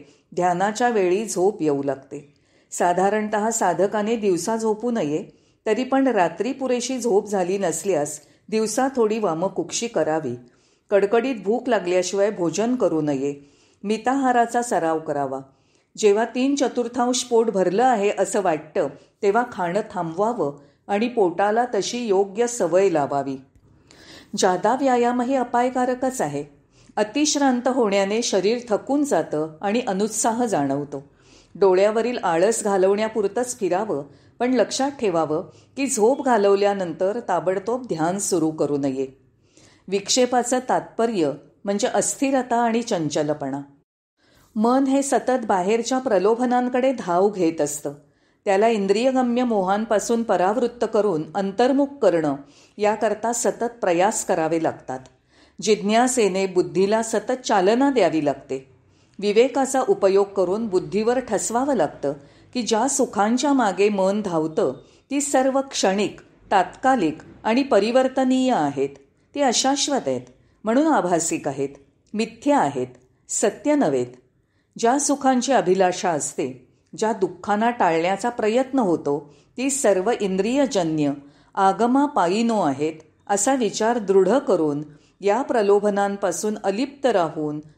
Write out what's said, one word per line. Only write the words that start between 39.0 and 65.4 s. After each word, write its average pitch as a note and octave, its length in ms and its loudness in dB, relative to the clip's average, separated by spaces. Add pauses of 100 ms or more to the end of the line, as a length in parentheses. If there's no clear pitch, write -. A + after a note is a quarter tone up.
विक्षेपाचं B3 720 0 (100)
तात्पर्य G3 600 0 (340)
म्हणजे G#3 220 -2
अस्थिरता B3+ 680 0
आणि A#3 260 0
चंचलपणा. D3+ 800 -4 (960)
मन A#3+ 280 4
हे C4+ 180 2
सतत B3+ 460 0
बाहेरच्या A3 500 0
प्रलोभनांकडे B3 1000 2
धाव F3+ 300 2
घेत E3 320 0
असतं. D3 320 -4 (520)
त्याला G3+ 220 4
इंद्रियगम्य A#3+ 760 2
मोहांपासून G#3+ 800 0
परावृत्त A3 720 0
करून G3+ 300 2 (120)
अंतर्मुख B3 520 2 (140)
करणं E3 340 4 (420)
याकरता G#3+ 560 0
सतत A3+ 480 -4
प्रयास F#3 440 2
करावे E3 380 0
लागतात. B2+ 360 -6 (600)
जिज्ञासेने G#3 840 2
बुद्धीला F#3 580 0
सतत A#3 420 -4
चालना A#3 440 2
द्यावी D#3+ 360 2
लागते. C3+ 500 -6 (440)
विवेकाचा C4 600 2
उपयोग G3 440 2
करून G3 420 -2
बुद्धीवर F#3+ 520 0
ठसवावं B3 560 -2
लागतं D3 380 -2 (400)
की B3 80 -4
ज्या A3+ 260 0
सुखांच्या B3+ 640 0
मागे G#3 360 2
मन G3 320 0
धावतं D#3+ 520 -2 (380)
ती C#4 100 -2
सर्व C4+ 400 2